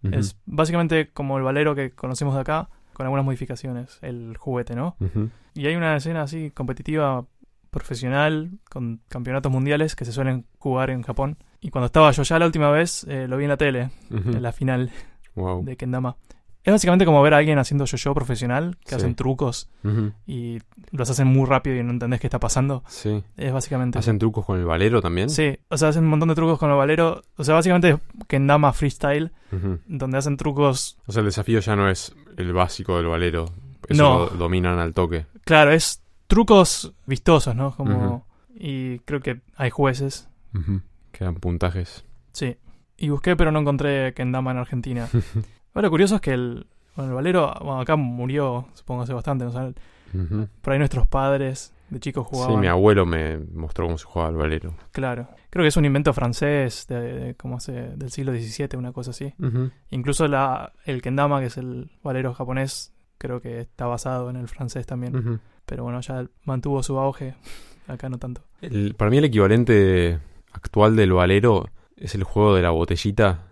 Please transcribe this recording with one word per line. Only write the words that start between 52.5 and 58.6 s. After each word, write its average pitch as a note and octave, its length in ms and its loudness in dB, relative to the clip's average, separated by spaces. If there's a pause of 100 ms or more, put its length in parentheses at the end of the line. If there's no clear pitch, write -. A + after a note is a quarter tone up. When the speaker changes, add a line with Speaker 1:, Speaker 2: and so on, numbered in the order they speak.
Speaker 1:
mi G2 60 4
abuelo F#2+ 400 6
me D#2+ 320 -2
mostró D#2+ 480 -8
cómo E2+ 140 -2
se - 60 -18
jugaba E2 260 -4
el D#2+ 60 -4
valero. D#2 360 -4 (180)
Speaker 2:
Claro. B2 360 -8 (240)
Creo F3+ 120 0
que D#3 40 6
es D3 100 2
un D3+ 80 4
invento C#3 300 2
francés C3+ 720 -2
de, B2+ 120 -8
de, B2 360 -10
como B2 220 -10
hace, B2+ 160 -12 (220)
del C3+ 140 -10
siglo C3+ 220 -6
diecisiete, A#2+ 440 -6